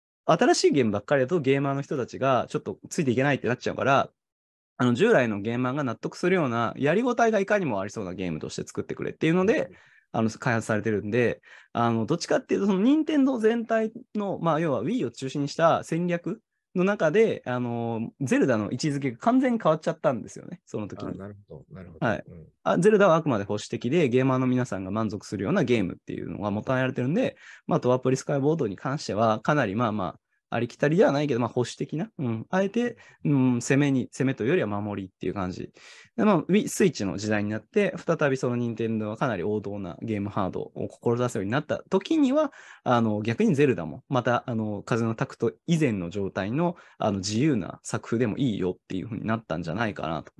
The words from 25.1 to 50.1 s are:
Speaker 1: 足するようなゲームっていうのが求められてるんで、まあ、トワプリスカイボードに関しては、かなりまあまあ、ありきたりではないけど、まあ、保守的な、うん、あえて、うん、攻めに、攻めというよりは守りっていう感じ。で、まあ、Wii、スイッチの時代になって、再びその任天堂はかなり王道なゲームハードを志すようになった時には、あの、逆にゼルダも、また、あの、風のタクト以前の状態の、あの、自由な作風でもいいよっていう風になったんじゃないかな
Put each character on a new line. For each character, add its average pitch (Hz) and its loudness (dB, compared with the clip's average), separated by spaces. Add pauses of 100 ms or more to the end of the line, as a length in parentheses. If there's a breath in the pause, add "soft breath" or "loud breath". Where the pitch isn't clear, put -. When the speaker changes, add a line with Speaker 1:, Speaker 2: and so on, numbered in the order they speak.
Speaker 1:
足 98 -8
す 107 -8
る 101 -4
よ 110 0
う - 0
な 190 2
ゲ 120 2
ー 101 2
ム - -4
っ - -14
て - -12
い - -8
う - -10
の - -8
が 104 -4
求 107 -4
め 127 0
ら 131 0
れ 127 -4
て 143 -4
る 123 -2
ん 156 0
で、 233 -2 (300 loud breath)
ま 170 2
あ、 - 0
ト 123 2
ワ 123 2
プ 131 0
リ 131 2
ス - -6
カ 151 -2
イ 135 0
ボ 147 2
ー - -2
ド 139 -2
に 95 -6
関 139 -4
し - -12
て 104 -4
は、 110 2
か - 0
な 139 2
り 95 -2
ま 120 0
あ 101 -2
ま 101 -4 (120)
あ、 - -20 (300)
あ 113 -2
り 120 -2
き - -20
た 147 2
り 160 2
で 196 6
は - 4
な 139 0
い 151 0
け 135 0
ど、 117 0
ま 120 0
あ、 - 0
保 120 -2
守 120 -2
的 - -8
な、 160 -6
う 131 -2
ん、 113 -4
あ 185 2
え 196 -2
て、 233 -2 (280 loud breath)
う 151 2
ん、 127 4
攻 135 2
め 143 4
に、 127 0
攻 131 0
め 135 0
と 107 -4
い - 0
う - 0
よ 170 2
り 165 2
は 110 -2
守 101 -4
り 95 -10
っ - -20
て - -8
い 90 -2
う 90 -4
感 92 -4
じ。 - -10 (440 loud breath)
で、 - 2
ま - 6
あ、 165 4
Wii、 202 2
ス - 0
イ 185 6
ッ 135 -2
チ 107 -6
の 95 -4
時 107 -6
代 104 0
に 104 -2
な 110 -4
っ - -16
て、 - -2
再 156 0
び 135 0
そ 131 -2
の 120 -2
任 120 -2
天 113 -2
堂 107 -4
は 110 -8
か 147 -2
な 110 -2
り 87 -4
王 104 -2
道 101 -8
な 90 -10
ゲ 110 -4
ー - -4
ム 101 -4
ハ 98 -2
ー - -6
ド - -6 (140)
を 104 -6
志 120 -2
す - -6
よ 104 -2
う - -4
に 101 -4
な 135 0
っ - -6
た - -4
時 196 0
に 277 4
は、 302 0 (300 loud breath)
あ 120 4
の、 107 2
逆 117 0
に 208 4
ゼ 143 4
ル 120 4
ダ 82 -6
も、 76 -10
ま 127 0
た、 120 0
あ 123 -4
の、 107 -4
風 117 0
の 110 0
タ - -4
ク - -10
ト - 0 (140)
以 165 2
前 147 2
の 90 -4
状 98 -4
態 101 -4
の、 165 -2 (200 loud breath)
あ 107 0
の、 98 0
自 104 -2
由 147 2
な - -6
作 - -8
風 113 0
で 123 2
も 101 -2
い 123 0
い - -4
よ 90 0
っ - -6 (100)
て - -6
い 85 -4
う - -8
風 - -8
に - -6
な 110 0
っ 113 -8
た 80 -4
ん 87 -4
じ 80 -6
ゃ 80 -4
な 113 -2
い 101 -4
か 76 -8
な 78 -4